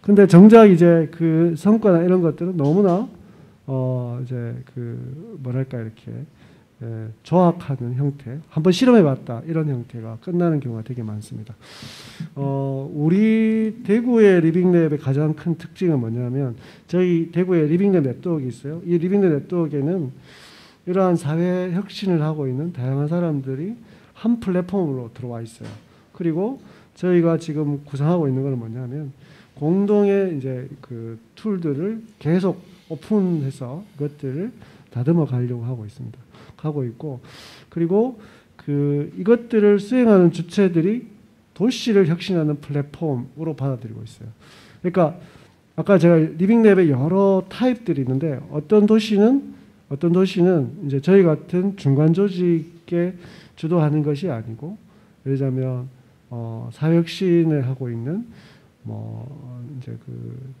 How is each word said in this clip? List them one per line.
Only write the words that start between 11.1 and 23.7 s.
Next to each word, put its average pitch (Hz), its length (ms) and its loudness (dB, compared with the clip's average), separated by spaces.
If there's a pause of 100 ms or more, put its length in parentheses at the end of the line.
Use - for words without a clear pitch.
어, 139 580 -4
우리 220 920 0
대구의 220 560 4
리빙랩의 165 580 2
가장 147 340 -2
큰 160 220 -4
특징은 165 440 -2
뭐냐면 120 580 -4 (300)
저희 170 440 0
대구에 170 380 0
리빙랩 180 320 2
네트워크가 139 440 -4
있어요. 143 400 -10
이 175 120 0
리빙랩 185 320 2
네트워크에는 147 840 -2 (760)
이러한 180 280 2
사회 180 560 -2
혁신을 185 500 -2
하고 151 280 -4
있는 151 240 -6
다양한 135 340 -4
사람들이 156 680 -4 (380)